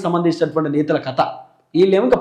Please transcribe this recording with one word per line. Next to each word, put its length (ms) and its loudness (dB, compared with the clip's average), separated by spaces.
సంబంధించినటువంటి 720 0
నేతల 320 0
కథ. 140 -4
వీళ్ళేమో 340 4
ఇంకా 120 4